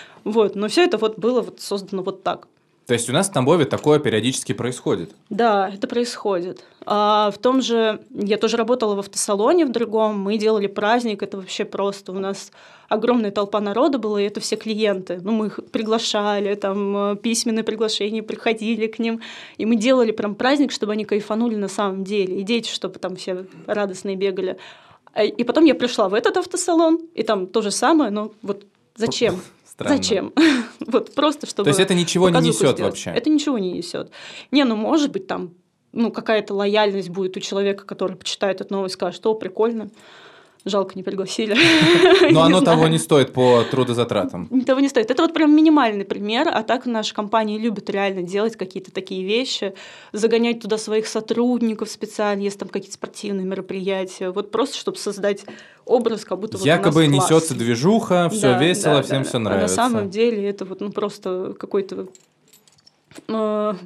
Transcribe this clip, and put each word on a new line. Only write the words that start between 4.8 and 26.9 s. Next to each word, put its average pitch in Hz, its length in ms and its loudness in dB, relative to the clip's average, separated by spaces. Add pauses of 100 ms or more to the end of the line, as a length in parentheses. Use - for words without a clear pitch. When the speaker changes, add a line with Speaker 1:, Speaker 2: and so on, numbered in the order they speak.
Speaker 1:
Да, 202 400 2
это 196 180 -14
происходит. 202 760 -4 (240)
А 208 420 2
в 208 80 -8
том 262 240 2
же, 226 380 0 (100)
я 202 280 -2
тоже 226 200 0
работала 226 380 2
в 196 40 -4
автосалоне 226 680 2
в 247 40 -4
другом, 220 480 0
мы 202 200 -2
делали 214 260 2
праздник, 208 560 0
это 196 160 -8
вообще 190 280 -8
просто, 202 460 -6
у 190 80 -6
нас 196 320 -8 (360)
огромная 220 420 2
толпа 202 320 -2
народа 233 380 0
была, 208 200 -2
и 202 60 0
это 208 140 -6
все - 160 -4
клиенты. 202 680 -2
Ну, 196 100 -4
мы 214 140 0
их - 120 -8 (120)
приглашали, 208 840 -2
там, 202 420 -2 (140)
э, 202 60 -2
письменные 226 460 -2
приглашения, 214 600 -4
приходили 220 640 -2
к 220 100 -10
ним, 226 240 -4 (380)
и 202 80 -2
мы 233 80 4
делали 233 360 4
прям 208 220 -4
праздник, 277 380 2
чтобы 208 220 -4
они 214 120 -4
кайфанули 214 520 -2
на 202 100 -4
самом 190 360 -2
деле, 190 360 -2
и - 40 -4
дети, 226 280 -2
чтобы 185 260 -8
там 185 200 -6
все 185 280 -8 (220)
радостные 202 480 -4
бегали. 190 420 -2 (560)
А, - 100 2
и 226 200 0
потом 254 220 4
я 269 100 6
пришла 233 340 0
в 196 60 0
этот 247 220 2
автосалон, 339 600 2 (140)